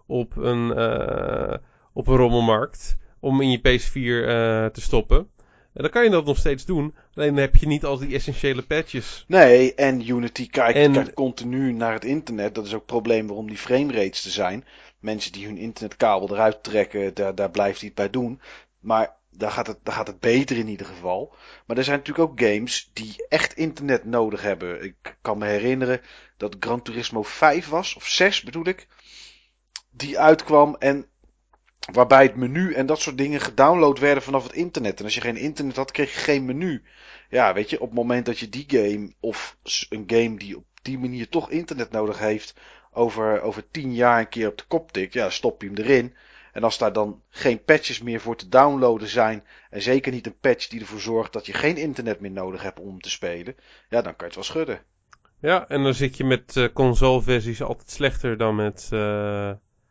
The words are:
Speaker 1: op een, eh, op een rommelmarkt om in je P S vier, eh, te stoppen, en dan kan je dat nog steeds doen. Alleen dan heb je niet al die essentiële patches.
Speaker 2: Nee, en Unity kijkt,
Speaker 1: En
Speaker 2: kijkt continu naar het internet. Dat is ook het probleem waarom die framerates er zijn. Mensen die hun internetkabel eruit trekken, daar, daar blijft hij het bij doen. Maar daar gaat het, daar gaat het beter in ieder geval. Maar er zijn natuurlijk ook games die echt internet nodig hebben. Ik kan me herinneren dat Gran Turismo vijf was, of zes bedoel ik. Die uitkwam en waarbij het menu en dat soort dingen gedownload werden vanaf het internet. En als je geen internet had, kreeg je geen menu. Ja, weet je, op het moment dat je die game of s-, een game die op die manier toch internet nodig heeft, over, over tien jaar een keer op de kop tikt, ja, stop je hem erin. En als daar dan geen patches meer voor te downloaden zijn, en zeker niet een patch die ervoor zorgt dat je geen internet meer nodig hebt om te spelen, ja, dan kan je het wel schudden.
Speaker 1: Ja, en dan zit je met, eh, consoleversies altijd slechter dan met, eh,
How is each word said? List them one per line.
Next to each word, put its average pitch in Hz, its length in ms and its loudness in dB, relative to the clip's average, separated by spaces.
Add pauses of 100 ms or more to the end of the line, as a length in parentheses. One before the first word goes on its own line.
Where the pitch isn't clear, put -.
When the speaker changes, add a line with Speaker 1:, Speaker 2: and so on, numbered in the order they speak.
Speaker 1:
op 123 320 -4
een, 120 360 0
eh, - 840 -2 (360)
op - 140 -6
een 131 80 6
rommelmarkt 120 840 2 (220)
om 135 220 2
in 135 100 2
je 123 80 0
P 123 200 4
S - 60 -6
vier, 120 420 -2
eh, 113 380 0
te - 160 -6
stoppen, 139 480 4 (440)
en 143 80 -10
dan 151 80 -2
kan 240 140 2
je 226 60 6
dat 165 160 4
nog 143 120 0
steeds 143 280 0
doen. 151 300 -2 (180)
Alleen 151 160 0
dan 143 120 2
heb 135 140 8
je - 120 8
niet 151 180 0
al 139 120 -2
die 135 180 -6
essentiële 135 460 -2
patches. - 680 -6
Speaker 2:
Nee, 131 480 10
en 131 340 0
Unity 120 400 -4
kijkt, 123 280 2
Speaker 1:
En 147 140 8
Speaker 2:
kijkt 135 220 2
continu 127 600 -2
naar 113 200 -2
het 107 120 -8
internet. 113 500 -4
Dat 110 100 -6
is 101 80 -10
ook 110 60 -6
het - 60 -16
probleem 113 420 0
waarom 104 200 -10
die 104 100 -12
framerates 123 680 -2
er 95 60 -12
zijn. 98 340 -4 (340)
Mensen 107 320 -8
die 98 140 -14
hun 104 120 -12
internetkabel 104 720 -2
eruit 107 340 2
trekken, 98 500 -2
daar, 98 220 -4
daar 98 160 -2
blijft 101 280 -2
hij 104 80 -14
het 101 100 -20
bij 196 120 -2
doen. 127 320 -6 (380)
Maar 110 360 0 (140)
daar 104 220 -6
gaat 120 160 -6
het, 107 160 -10
daar 107 120 -8
gaat 110 120 -6
het 104 120 -14
beter 123 380 2
in 110 100 -4
ieder 98 180 -10
geval. 90 480 -8 (320)
Maar 120 120 -6
er 131 60 2
zijn 143 140 -2
natuurlijk 147 320 -2
ook 127 120 -10
games 110 520 0
die 110 360 -12
echt 160 240 0
internet 143 520 -2
nodig 110 360 -2
hebben. 90 420 -6
Ik - 380 -16
kan 107 160 -4
me 104 80 -6
herinneren 123 560 -2 (360)
dat 101 220 -8
Gran 120 220 -4
Turismo 113 420 -6
vijf 156 440 0
was, 165 280 -6
of - 120 -16
zes - 360 0
bedoel 165 240 -10
ik. 185 200 -8 (1120)
Die 143 180 -4
uitkwam 151 600 6
en 139 260 0 (880)
waarbij 127 300 8
het 135 120 4
menu 143 380 -4
en 135 120 -2
dat 151 140 0
soort 139 180 -8
dingen 143 240 -2
gedownload 147 580 6
werden 139 240 2
vanaf 135 200 -2
het 123 100 -16
internet. 143 460 -4
En 104 60 -10
als 107 100 -6
je 120 60 -4
geen 117 160 -4
internet 143 380 -6
had, 135 160 -4
kreeg 143 220 -2
je - 60 -10
geen 139 260 0
menu. 143 380 -4 (460)
Ja, 110 240 4
weet 104 160 -2
je, - 120 -4
op 123 60 -4
het 113 100 -10
moment 120 280 0
dat 117 140 -4
je 113 100 -10
die 131 180 -12
game 104 520 0
of - 440 -10
s-, - 260 -6
een 107 180 -10
game 113 300 2
die 98 200 -14
op - 80 -20 (160)
die 135 180 -8
manier 123 300 -8
toch 165 200 -2
internet 147 420 -6
nodig 107 280 -4
heeft, 107 340 -4 (380)
over, 110 500 0
over 107 280 -8
tien 135 240 -8
jaar 120 260 4
een 110 100 -4
keer 113 180 -4
op 104 100 -8
de - 100 -16
kop 165 240 -4
tikt, 95 220 -6
ja, 110 160 -2
stop - 320 -4
je 104 60 -10
hem 98 100 -12
erin. 123 380 2 (380)
En 107 100 -4
als 113 140 0
daar 107 160 0
dan 104 360 -4
geen 117 340 -2
patches 147 380 2
meer 117 200 -6
voor 113 140 -6
te 95 140 -16
downloaden 127 580 4
zijn, 110 360 0 (260)
en 101 120 -10
zeker 127 300 0
niet 123 140 -8
een 113 140 -12
patch 123 280 0
die 117 120 -14
ervoor 107 200 -14
zorgt 113 340 -4
dat 104 120 -8
je 98 80 -10
geen 160 240 -2
internet 131 420 -6
meer 98 120 -12
nodig 95 300 -10
hebt 98 180 -10
om 92 220 -16
te - 80 -10
spelen, 87 460 -8 (340)
ja, 117 120 0
dan 90 140 -8
kan - 20 -
je - 80 -14
het 85 100 -14
wel 95 80 -12
schudden. 147 380 -6 (600)
Speaker 1:
Ja, 170 260 0
en 143 160 -2
dan 135 100 2
zit 131 240 -4
je 143 60 -4
met, 131 340 -2
eh, 127 160 4
consoleversies 123 880 2
altijd - 300 -10
slechter 131 460 -2
dan 110 180 0
met, 104 360 -4
eh, 104 600 -4 (400)